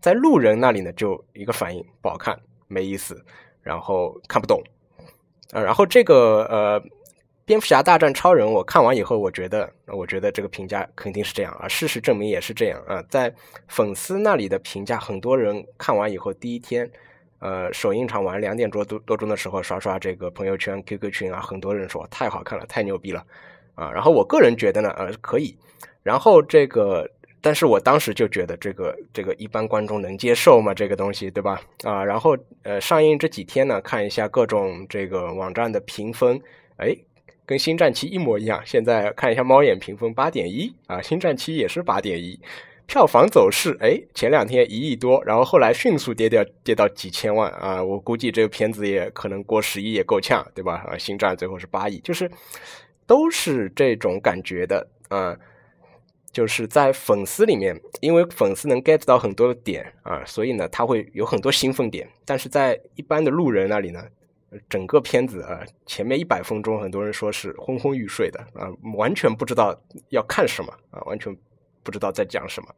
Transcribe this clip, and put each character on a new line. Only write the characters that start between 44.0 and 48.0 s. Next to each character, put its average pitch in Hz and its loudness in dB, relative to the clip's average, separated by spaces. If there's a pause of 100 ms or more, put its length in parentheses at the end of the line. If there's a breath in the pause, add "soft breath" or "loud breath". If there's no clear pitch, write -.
前 120 0
两 139 4
天 123 2
一 101 -12
亿 131 -4
多， 127 2
然 107 0
后 120 4
后 156 2
来 120 6
迅 170 2
速 127 -6
跌 113 0
掉， 107 4 (180)
跌 113 0
到 104 4
几 - -8
千 104 -4
万， 107 0
啊， 92 -6
我 98 -4
估 113 -4